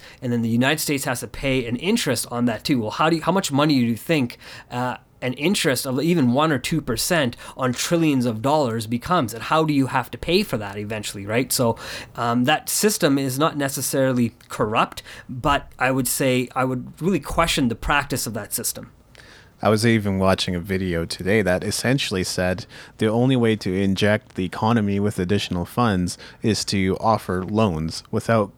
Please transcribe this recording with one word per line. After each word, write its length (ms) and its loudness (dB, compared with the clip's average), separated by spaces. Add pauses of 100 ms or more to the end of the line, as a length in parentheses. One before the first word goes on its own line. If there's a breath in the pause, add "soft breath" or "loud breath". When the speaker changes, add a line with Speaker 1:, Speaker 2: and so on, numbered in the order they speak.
(220 loud breath)
Speaker 1:
and 100 -4
then 120 0
the 60 0
United 300 2
States 240 -2
has 160 -2
to 80 -8
pay 400 -2
an 80 -4
interest 560 -2
on 140 0
that 180 0
too. 160 0
Well, 120 -2
how 180 2
do 80 2
you, 40 -8
how 120 0
much 180 0
money 300 4
do 40 2
you 120 0
think, 400 -2 (340 loud breath)
uh, 240 -4 (260)
an 120 -4
interest 540 0
of 140 -2
even 320 4
one 180 4
or 80 0
two 220 -2
percent 540 0 (220 loud breath)
on 160 0
trillions 540 2
of 160 -2
dollars 420 0
becomes, 480 0
and 100 -10
how 200 2
do 100 0
you 140 2
have 240 -2
to 80 -8
pay 240 2
for 140 -4
that 200 -8
eventually, 480 -8
right? 260 0
So, 260 2 (380 loud breath)
um, 280 2
that 260 2
system 480 2
is 220 -2
not 180 2
necessarily 760 0 (160)
corrupt, 520 -2 (260 loud breath)
but 520 -2
I 100 2
would 180 0
say 480 0
I 80 0
would 380 -4
really 200 0
question 480 0
the 60 -2
practice 520 -2
of 80 -6
that 180 -8
system. 380 -6 (680 loud breath)
Speaker 2:
I 80 2
was 160 4
even 340 2
watching 340 2
a 60 -2
video 460 -2
today 360 0
that 220 2
essentially 640 -2
said 420 -2 (300 loud breath)
the 100 2
only 300 2
way 180 2
to 180 -4
inject 640 0
the 100 -2
economy 540 0
with 180 0
additional 480 0
funds 540 0 (240 loud breath)
is 220 2
to 340 0
offer 440 0
loans. 680 0
Without 460 0